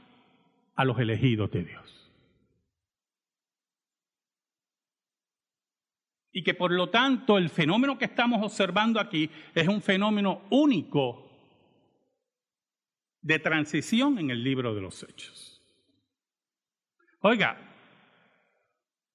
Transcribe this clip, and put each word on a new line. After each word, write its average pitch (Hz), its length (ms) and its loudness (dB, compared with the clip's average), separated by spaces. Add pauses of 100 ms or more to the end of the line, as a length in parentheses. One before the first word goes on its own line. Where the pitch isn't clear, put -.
(720)
a 135 100 0
los 123 140 0
elegidos 110 520 0
de 87 140 -4
Dios. - 300 -20 (4000)
Y 180 100 -8
que 180 120 0
por 180 160 -2
lo 180 200 0
tanto 226 460 2
el 180 140 2
fenómeno 220 480 0
que 254 60 -4
estamos 233 380 0
observando 208 580 0
aquí 156 300 -2 (240)
es 165 140 2
un 202 140 0
fenómeno 202 680 0
único 190 760 2 (1900)
de 156 180 0
transición 165 800 0
en 147 120 -4
el 117 120 -4
libro 127 320 -2
de 101 60 -6
los 95 220 -12
Hechos. - 580 -20 (1600)
Oiga, 196 380 2 (1600)